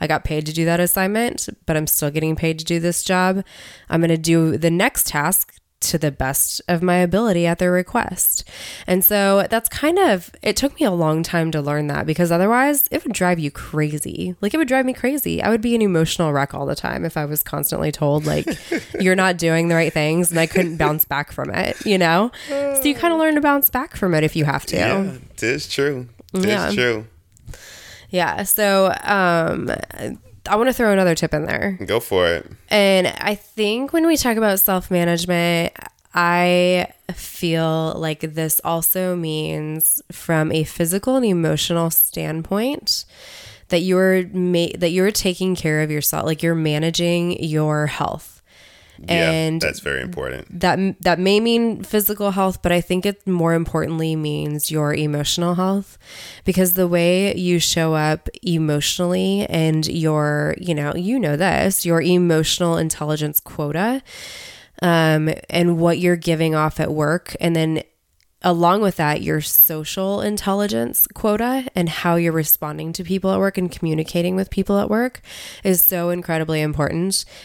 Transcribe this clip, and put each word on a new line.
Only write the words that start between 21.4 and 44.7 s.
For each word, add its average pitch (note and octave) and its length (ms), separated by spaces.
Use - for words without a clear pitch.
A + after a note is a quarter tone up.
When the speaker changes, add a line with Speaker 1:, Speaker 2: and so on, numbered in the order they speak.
Speaker 1:
it, - 220
you G#3 100
know? F3+ 360
So C#4 340
you C#4+ 140
kinda E4+ 200
learn D#4 200
to D4 40
bounce C#4+ 300
back C4 240
from F3+ 200
it D#3 100
if D#3 100
you D3+ 120
have C#3 200
to. D#3 100
Speaker 2:
Yeah, G3 360
it - 80
is C#3 240
true. C#3 400
It F#3 60
is F#3 60
Speaker 1:
Yeah. F#2+ 260
Speaker 2:
true. A2+ 340
Speaker 1:
Yeah. F3 340
So, G3 420
um, F3 680
I G3+ 60
wanna A#3+ 160
throw A3+ 200
another F#3 220
tip D#3 200
in D3+ 100
there. F#3+ 400
Speaker 2:
Go G2+ 160
for F#2 260
it. E2+ 200
Speaker 1:
And G3 380
I G#3 140
think A3 580
when E4 140
we E4 100
talk A#3 220
about G3+ 220
self-management, F3 1120
I F3+ 720
feel D#3+ 840
like D#3 240
this D#3+ 440
also F3+ 500
means, D#3 840
from D#3 420
a D#3 120
physical F#3+ 520
and B3+ 100
emotional E3 640
standpoint, E3 1120
that F3 120
you're F#3 480
ma-, F3+ 400